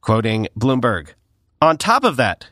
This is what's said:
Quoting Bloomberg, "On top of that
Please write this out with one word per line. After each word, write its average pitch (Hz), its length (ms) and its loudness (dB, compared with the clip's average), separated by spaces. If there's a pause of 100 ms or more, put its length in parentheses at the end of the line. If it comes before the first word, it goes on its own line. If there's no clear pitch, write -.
Quoting 110 460 -2 (100)
Bloomberg, 117 560 -2 (480)
"On 156 160 4
top 247 260 0
of 175 120 2
that 113 360 -2